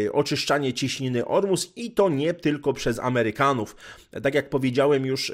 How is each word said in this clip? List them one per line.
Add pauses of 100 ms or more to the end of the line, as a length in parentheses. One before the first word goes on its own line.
e,
oczyszczanie
cieśniny
Ormus
i
to
nie
tylko
przez
Amerykanów. (460)
Tak
jak
powiedziałem
już